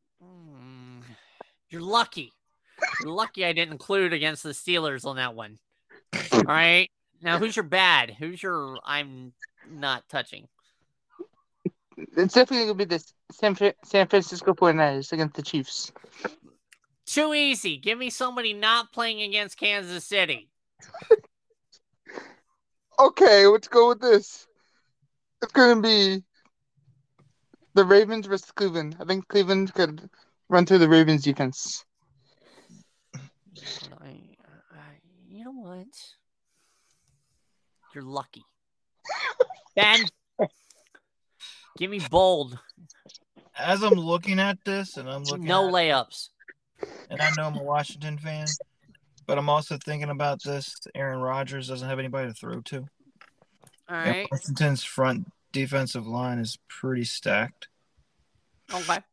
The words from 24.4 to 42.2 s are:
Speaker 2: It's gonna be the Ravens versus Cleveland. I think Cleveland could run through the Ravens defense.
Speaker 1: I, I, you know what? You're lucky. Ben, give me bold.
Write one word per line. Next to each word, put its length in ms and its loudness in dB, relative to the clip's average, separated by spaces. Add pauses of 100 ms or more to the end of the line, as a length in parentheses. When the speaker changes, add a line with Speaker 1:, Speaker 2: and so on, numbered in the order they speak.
Speaker 2:
It's 100 -8
gonna 280 8
be 420 2 (1500)
the 100 8
Ravens 420 6
versus 240 -6
Cleveland. 500 -4
I 40 -12
think 240 -4
Cleveland 460 2
could 340 -2 (400)
run 180 6
through 120 6
the 100 8
Ravens 340 6
defense. 640 -4 (1300)
Speaker 1:
I, 920 -20
I, 720 -20 (500)
you 140 -20
know 80 -18
what? 340 -18 (2000)
You're 100 -16
lucky. 400 -12 (1300)
Ben, 260 4 (1800)
give 120 -6
me 100 -8 (100)
bold. 480 4 (1000)